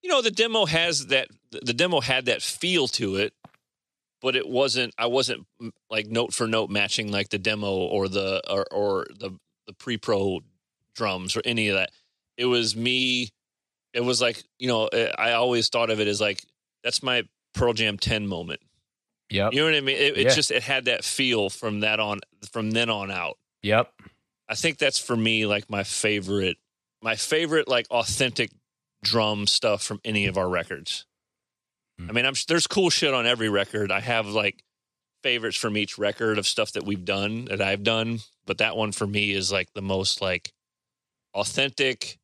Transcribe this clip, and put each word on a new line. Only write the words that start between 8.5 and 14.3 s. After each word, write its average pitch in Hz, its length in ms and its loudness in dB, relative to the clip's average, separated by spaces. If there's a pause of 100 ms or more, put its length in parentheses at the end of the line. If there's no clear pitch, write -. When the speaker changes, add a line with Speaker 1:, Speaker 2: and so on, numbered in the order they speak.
Speaker 1:
or 98 340 0 (140)
the, 98 120 -8 (360)
the 104 60 -18
pre-pro 101 680 -2 (560)
drums 95 400 -2
or 117 100 -2
any 117 240 0
of 98 60 2
that. 92 160 0 (460)
It 120 80 -2
was 117 300 2
me. 123 540 0 (640)
It 120 80 0
was 123 200 2
like, 117 220 0 (160)